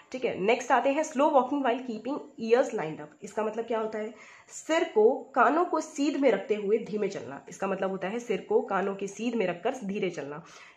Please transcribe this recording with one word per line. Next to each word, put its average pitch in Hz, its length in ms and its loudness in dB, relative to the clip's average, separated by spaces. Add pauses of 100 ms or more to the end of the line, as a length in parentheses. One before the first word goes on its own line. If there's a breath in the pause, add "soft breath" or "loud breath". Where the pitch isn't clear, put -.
(120 loud breath)
ठीक 254 140 -4
है? 170 140 -2
Next 233 320 0
आते 254 180 4
हैं 294 140 2
slow 294 260 2
walking 269 340 2
while 254 160 2
keeping 247 400 -6 (300)
ears 254 200 6
lined 156 280 -6
up। 151 100 -12 (160)
इसका 214 200 -4
मतलब 220 220 -4
क्या 220 140 -2
होता 220 200 -4
है? 214 140 -8 (340 loud breath)
सिर 330 360 -2
को, 240 520 4
कानों 269 300 6
को 330 160 0
सीध 294 360 -2
में 269 140 6
रखते 196 240 0
हुए 208 220 0
धीमे 202 300 -4
चलना। 135 420 -10
इसका - 180 -6
मतलब 190 240 -2
होता 185 160 -4
है 226 120 -4
सिर 196 220 -4
को 220 200 2
कानों 196 340 0
के 196 120 -6
सीध 240 280 -4
में 190 120 2
रखकर 196 360 -2
धीरे 196 260 -2
चलना, 147 340 -8 (340 loud breath)